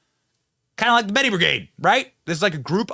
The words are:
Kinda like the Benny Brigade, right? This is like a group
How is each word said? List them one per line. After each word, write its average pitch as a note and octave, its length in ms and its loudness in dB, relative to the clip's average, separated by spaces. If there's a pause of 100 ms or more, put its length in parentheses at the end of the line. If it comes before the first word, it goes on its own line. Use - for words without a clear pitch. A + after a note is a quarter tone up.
(760)
Kinda A#3 160 2
like A#3 140 4
the G3 60 -6
Benny C4+ 180 2
Brigade, D#3 380 0 (100)
right? G#3+ 360 0 (120)
This E3 120 -6
is E3 40 -4
like F#3+ 120 0
a D3+ 40 -8
group D3+ 360 -2